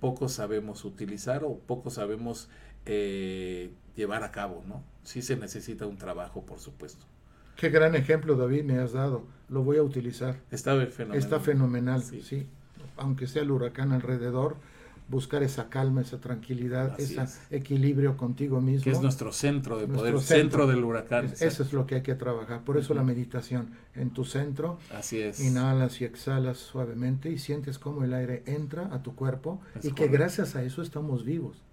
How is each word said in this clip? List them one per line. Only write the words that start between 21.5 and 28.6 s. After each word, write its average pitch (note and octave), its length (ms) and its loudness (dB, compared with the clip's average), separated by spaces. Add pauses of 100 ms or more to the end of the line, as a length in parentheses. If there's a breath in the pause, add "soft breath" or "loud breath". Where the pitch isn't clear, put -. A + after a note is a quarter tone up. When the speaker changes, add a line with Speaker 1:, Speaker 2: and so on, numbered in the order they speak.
Speaker 2:
eso D3 80 0
es C3+ 100 -2
lo C3+ 140 2
que C3+ 100 -2
hay B2+ 60 0
que C3 140 -2
trabajar. A#2 480 -4
Por C#3 120 0
eso C#3+ 160 2
Speaker 1:
Ujú. C#3 60 2
Speaker 2:
la C3 60 4
meditación B2 640 -2 (240 loud breath)
en B2+ 160 -2
tu B2+ 140 -4
centro. D3 540 -4 (160)
Speaker 1:
Así G#2+ 260 -4
es. G#2+ 200 -4
Speaker 2:
Inhalas C3 600 2
y B2+ 40 -2
exhalas B2+ 540 -2
suavemente B2+ 720 -4
y D3 80 -4
sientes C#3+ 400 -6
cómo C#3+ 260 -4
el B2+ 80 0
aire B2+ 340 -2
entra D3+ 460 -4